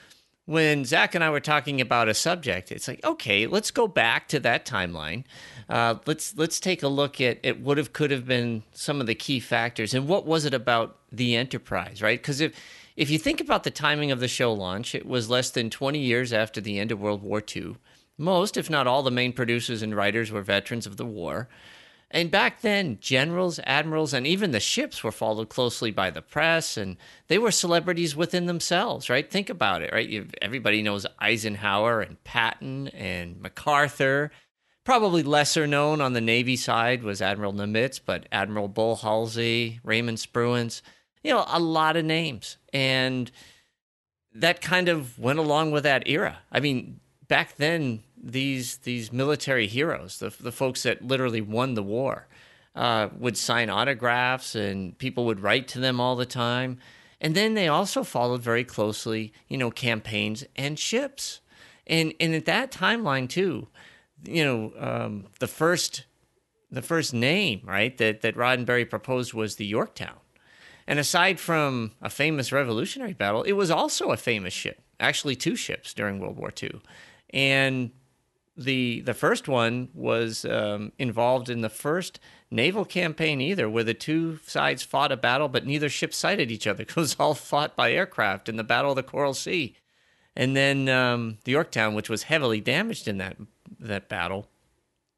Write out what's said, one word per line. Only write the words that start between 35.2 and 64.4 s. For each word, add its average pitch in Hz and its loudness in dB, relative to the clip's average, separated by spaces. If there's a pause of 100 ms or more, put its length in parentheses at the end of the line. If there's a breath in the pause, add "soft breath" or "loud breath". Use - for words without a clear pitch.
lesser 147 4
known 147 2
on 127 2
the 120 2
Navy 120 4
side 120 2
was 104 -2
Admiral 101 0
Nimitz, 107 0
but 90 -4
Admiral 104 -2
Bull 110 0
Halsey, 117 0
Raymond 113 0
Spruance, 120 0 (400 soft breath)
you 302 0
know, 220 2
a 160 2
lot 160 2
of 165 2
names. 160 -2 (120)
And 131 0 (1040 soft breath)
that 165 2
kind 175 2
of 135 -2
went 127 2
along 156 2
with 147 0
that 135 4
era. 160 -2 (120)
I 135 0
mean, 135 -4 (260)
back 151 0
then, 143 0 (200)
these, 131 -4
these 120 -6
military 135 0
heroes, 113 -4
the, 98 -6 (120)
the 120 -8
folks 131 -2
that 113 0
literally 123 0
won 113 -2
the 107 -2
war, 113 -4 (460 soft breath)
uh, 113 2 (100)
would 120 -2
sign 117 0
autographs 123 0
and 98 -4
people 127 -2
would 110 0
write 113 2
to 127 -10
them 127 2
all 123 2
the 123 -2
time. 123 -2 (420 soft breath)
And 156 0
then 220 2
they 196 2
also 180 2
followed 123 0
very 120 2
closely, 110 -4 (160 soft breath)
you 135 -6
know, 123 0
campaigns 110 -2 (100)
and 143 -4
ships. - -4 (460 soft breath)
And, 160 2
and 165 2
at 156 -2
that 233 2
timeline, 185 0
too, 170 -2 (540 soft breath)
you 151 0